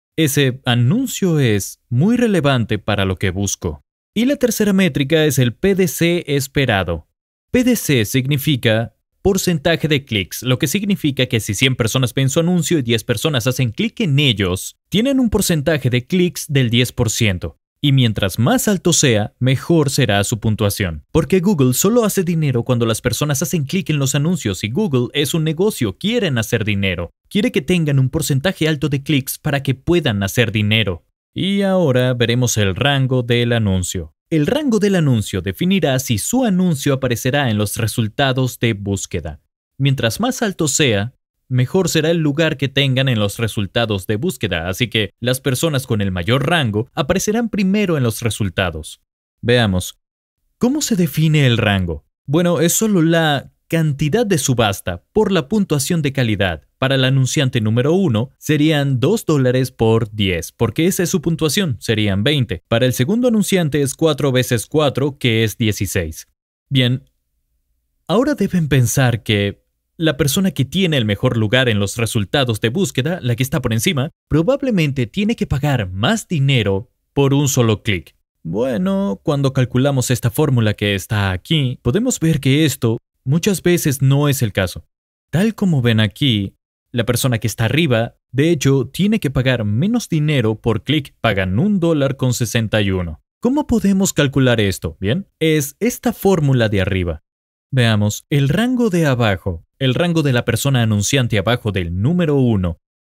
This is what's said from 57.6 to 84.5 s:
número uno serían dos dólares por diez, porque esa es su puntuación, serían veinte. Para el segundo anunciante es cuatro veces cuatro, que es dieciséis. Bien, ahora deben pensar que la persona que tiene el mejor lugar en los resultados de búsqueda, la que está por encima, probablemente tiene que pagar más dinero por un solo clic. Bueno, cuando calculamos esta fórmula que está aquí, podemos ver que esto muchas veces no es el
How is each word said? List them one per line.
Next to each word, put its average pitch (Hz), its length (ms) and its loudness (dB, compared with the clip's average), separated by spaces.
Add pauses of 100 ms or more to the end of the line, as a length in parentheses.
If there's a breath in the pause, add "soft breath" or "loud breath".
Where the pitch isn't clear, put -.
número 120 320 2
uno 135 460 0
serían 147 600 0
dos 175 260 0
dólares 127 460 2
por 113 400 2
diez, 95 400 -2
porque 123 360 0
esa 190 160 0
es 160 60 -2
su 180 120 0
puntuación, 160 580 -2
serían 104 440 0
veinte. 123 440 0
Para 117 200 2
el 123 60 0
segundo 220 340 0
anunciante 180 540 2
es 135 120 -2
cuatro 147 380 0
veces 123 340 0
cuatro, 139 540 0
que 113 240 2
es 107 140 -2
dieciséis. 98 720 -4 (420)
Bien, 131 400 0 (1000)
ahora 262 260 2
deben 180 360 -2
pensar 123 520 2
que 101 400 -2 (340)
la 156 220 0
persona 160 340 0
que 135 140 0
tiene 170 320 0
el 113 80 0
mejor 113 320 0
lugar 120 320 2
en 104 100 2
los 101 180 -2
resultados 117 640 -2
de 113 100 0
búsqueda, 165 520 -2
la 120 140 -2
que 131 80 -2
está 139 180 -2
por 120 120 -2
encima, 135 360 0 (180)
probablemente 165 800 0
tiene 208 300 -2
que 202 100 -4
pagar 131 440 -2
más 123 380 -2
dinero 123 640 0 (240)
por 139 200 2
un 143 140 2
solo 113 360 2
clic. 92 320 -4 (260)
Bueno, 196 840 -2
cuando 139 300 0
calculamos 131 560 0
esta 120 220 0
fórmula 120 420 2
que 101 220 0
está 98 360 -2
aquí, 127 520 -2
podemos 214 360 0
ver 160 200 0
que 139 260 2
esto 120 320 0 (260)
muchas 165 380 0
veces 170 400 0
no 139 260 2
es 135 140 -2
el 107 100 0